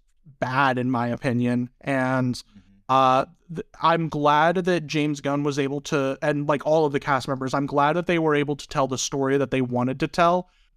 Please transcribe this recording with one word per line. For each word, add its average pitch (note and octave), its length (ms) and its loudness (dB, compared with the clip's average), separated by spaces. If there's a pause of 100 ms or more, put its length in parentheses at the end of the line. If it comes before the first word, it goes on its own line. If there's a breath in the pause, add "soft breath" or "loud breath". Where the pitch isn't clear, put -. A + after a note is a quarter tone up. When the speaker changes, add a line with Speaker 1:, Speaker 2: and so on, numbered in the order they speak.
(400)
Speaker 1:
bad C3 380 0
in B2 140 0
my A#2+ 160 0
opinion. A#2+ 640 -2 (100)
And, B2+ 560 -2
Speaker 2:
Mm-hmm. - 240 -16 (300 soft breath)
Speaker 1:
uh, C3 360 4 (300)
th-, - 120 -10 (140)
I'm E3 280 2
glad D3+ 460 2
that F3 320 0
James D3 340 -2
Gunn C#3+ 220 -2
was C#3+ 160 -2
able C#3 220 -2
to, C3+ 400 -2
and, D3 280 -2
like, D3 160 -2
all D#3 200 4
of C#3+ 60 -2
the C#3 80 -2
cast C3+ 280 -2
members, C3 260 -4
I'm C#3 140 0
glad C#3+ 260 2
that E3+ 140 -2
they E3+ 120 0
were D#3 160 2
able C#3+ 220 0
to - 100 -16
tell C#3 200 0
the B2+ 100 -4
story C3+ 400 0
that C3+ 140 -2
they C3 100 0
wanted B2+ 400 -2
to D#3+ 80 0
tell F3 400 0 (280)